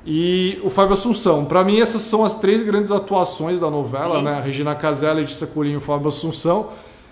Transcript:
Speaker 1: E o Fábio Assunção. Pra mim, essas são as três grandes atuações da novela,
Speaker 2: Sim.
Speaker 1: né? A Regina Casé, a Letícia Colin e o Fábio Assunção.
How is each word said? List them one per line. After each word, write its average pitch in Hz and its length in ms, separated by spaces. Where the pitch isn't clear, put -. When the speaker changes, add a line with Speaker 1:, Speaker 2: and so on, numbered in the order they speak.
Speaker 1:
E 180 580
o 190 60
Fábio 196 240
Assunção. 190 520
Pra 175 200
mim, 208 160
essas 220 200
são 220 220
as 190 100
três 220 300
grandes 202 300
atuações 180 680
da 165 100
novela, 147 500
Speaker 2:
Sim. - 40
Speaker 1:
né? 147 120
A 139 60
Regina 139 320
Casé, 147 360
a 156 40
Letícia 156 320
Colin 147 280
e 147 40
o 139 40
Fábio 147 260
Assunção. 165 640